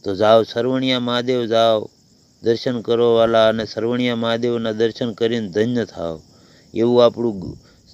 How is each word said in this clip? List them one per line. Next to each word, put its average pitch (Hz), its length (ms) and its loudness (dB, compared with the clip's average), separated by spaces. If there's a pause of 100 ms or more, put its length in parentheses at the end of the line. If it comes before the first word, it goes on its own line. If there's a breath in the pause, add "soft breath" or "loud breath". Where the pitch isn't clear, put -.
તો 98 120 -4
જાઓ 107 280 6
સરવણિયા 131 560 -2
મહાદેવ 120 460 -2
જાઓ, 113 440 2 (540)
દર્શન 117 380 -2
કરો 117 340 2
વાલા, 113 340 4
અને 110 160 -2
સરવણિયા 120 500 -2
મહાદેવના 117 560 -2
દર્શન 113 420 -2
કરીને 113 340 -2
ધન્ય 110 380 -2
થાઓ. 82 360 -10 (520 soft breath)
એવું 120 320 4
આપણું 113 340 -2
ગ-, 73 180 -14 (360 soft breath)